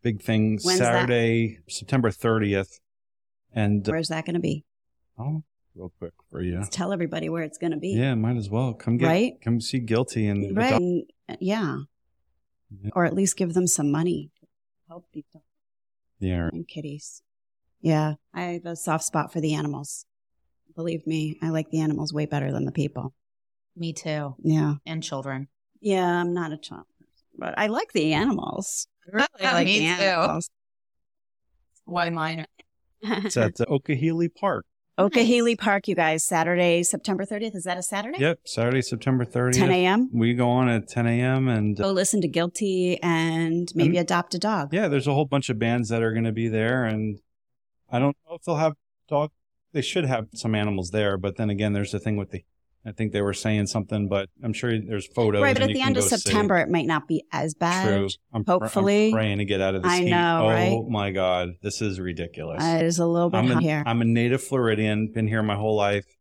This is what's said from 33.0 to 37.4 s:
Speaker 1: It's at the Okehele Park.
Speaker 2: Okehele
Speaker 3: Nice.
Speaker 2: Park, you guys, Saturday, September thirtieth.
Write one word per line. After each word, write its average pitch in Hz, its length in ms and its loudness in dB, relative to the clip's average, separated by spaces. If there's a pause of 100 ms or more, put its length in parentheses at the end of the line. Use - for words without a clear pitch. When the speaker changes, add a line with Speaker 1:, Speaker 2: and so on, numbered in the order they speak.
Speaker 1:
It's 208 360 -4
at 110 180 2
the 120 100 0
Okehele 160 680 0
Park. 170 320 -2 (340)
Speaker 2:
Okehele 233 480 4
Speaker 3:
Nice. 233 100 2
Speaker 2:
Park, 196 300 0
you 190 80 0
guys, 160 280 2
Saturday, 175 600 2
September 190 420 -2
thirtieth. 214 300 -6